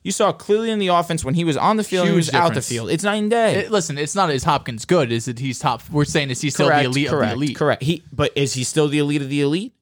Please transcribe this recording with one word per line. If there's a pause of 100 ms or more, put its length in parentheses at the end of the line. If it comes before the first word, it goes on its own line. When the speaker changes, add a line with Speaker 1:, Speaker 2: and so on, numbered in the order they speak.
Speaker 1:
You
saw
clearly
in
the
offense
when
he
was
on
the
field
and
he
Speaker 2:
Huge
Speaker 1:
was
out
the
Speaker 2:
difference.
Speaker 1:
field.
It's
night
and
day.
Speaker 2:
It,
listen,
it's
not,
is
Hopkins
good?
Is
it
he's
top?
We're
saying,
is
he
still
Speaker 1:
Correct,
Speaker 2:
the
elite
Speaker 1:
correct,
Speaker 2:
of
the
elite?
Speaker 1:
correct.
He, (100)
but
is
he
still
the
elite
of
the
elite?